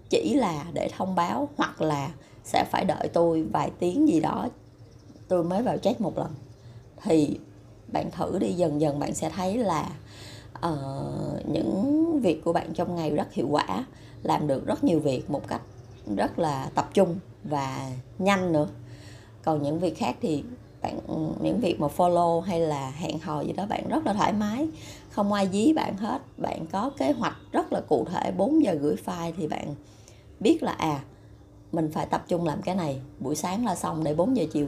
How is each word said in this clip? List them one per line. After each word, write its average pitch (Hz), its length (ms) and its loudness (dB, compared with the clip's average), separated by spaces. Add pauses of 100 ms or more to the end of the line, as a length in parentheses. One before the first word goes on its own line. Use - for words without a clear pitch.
chỉ - 240 2
là 170 400 2
để - 240 -2
thông 190 180 -2
báo, 214 420 0
hoặc - 240 -2
là 147 300 0 (320)
sẽ - 280 2
phải - 140 0
đợi - 280 0
tôi 165 300 4
vài 156 360 -2
tiếng 190 280 4
gì 165 120 6
đó - 280 -2 (800)
tôi 180 160 4
mới 185 200 0
vào 185 140 2
check 202 240 0
một 165 160 -2
lần. 147 160 -4 (680)
Thì 156 340 4 (500)
bạn - 240 -2
thử 170 280 -2
đi, 208 140 0
dần 160 280 2
dần 143 180 2
bạn - 140 -2
sẽ 156 160 -2
thấy 185 280 -2
là, 180 320 0 (640)
ờ, 143 920 -4
những 277 720 2
việc 175 240 4
của 170 100 2
bạn - 200 0
trong 175 220 -2
ngày 160 160 0
rất 147 220 -2
hiệu 131 160 0
quả, 156 360 0 (380)
làm 156 240 2
được 135 180 0
rất - 180 0
nhiều 175 160 6
việc 131 300 0
một 143 180 -4
cách - 140 -4 (540)
rất 208 240 0
là 143 360 0
tập - 180 0
trung 185 260 4 (240)
và 135 480 -4 (260)
nhanh 185 340 2
nữa. 151 160 4 (760)
Còn 156 200 2
những 151 160 0
việc 170 180 0
khác 247 240 -2
thì 160 220 0 (380)
bạn, - 180 -4 (420)
những 156 180 0
việc 170 200 0
mà 147 80 0 (100)
follow 175 440 4
hay 180 180 -2
là 143 320 0
hẹn 160 280 -4
hò 151 220 -4
gì 165 120 -4
đó, 190 120 -4
bạn - 240 -4
rất 311 160 0
là 202 80 0
thoải 208 200 4
mái, 214 340 0 (420)
không 202 240 0
ai 196 180 2
dí 214 220 4
bạn - 240 0
hết. 208 240 -4 (160)
Bạn - 340 -4
có 220 260 -2
kế 277 140 2
hoạch 226 240 0 (160)
rất - 220 0
là 180 160 0
cụ 143 220 4
thể, - 260 0
bốn 285 260 4
giờ 202 180 2
gửi 151 140 2 (100)
file 170 320 -4
thì 175 100 -4
bạn - 280 -6 (640)
biết 285 240 4
là, 220 80 0
à, 147 320 -2 (680)
mình 160 220 0
phải 165 120 -2
tập - 220 -2
trung 170 180 0
làm 147 160 -2
cái 180 140 -2
này, 147 240 -2 (200)
buổi 135 160 -2
sáng 190 300 -2
là 190 100 0
xong 165 280 -2
để 147 120 0
bốn 226 220 4
giờ 175 140 2
chiều 147 160 2